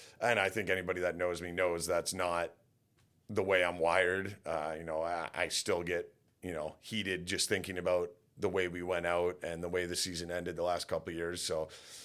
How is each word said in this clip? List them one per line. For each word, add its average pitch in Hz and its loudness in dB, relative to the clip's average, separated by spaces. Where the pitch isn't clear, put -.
and 113 4
I 95 4
think 95 0
anybody 90 0
that 87 2
knows 87 0
me 87 -6
knows 87 2
that's 85 0
not 85 0
the 104 2
way 92 6
I'm 87 2
wired. 92 4
Uh, 80 -2
you 82 -8
know, 80 -2
I, 85 -2
I 85 0
still 87 0
get, 87 -2
you 92 -6
know, 78 -6
heated 95 -2
just 90 0
thinking 95 -2
about 87 2
the 98 0
way 92 2
we 87 -6
went 87 0
out 87 2
and 85 -4
the 87 -4
way 90 0
the 87 -4
season 85 -4
ended 87 -4
the 85 -2
last 87 0
couple 85 -4
of 82 -6
years. 85 -4
So 78 -2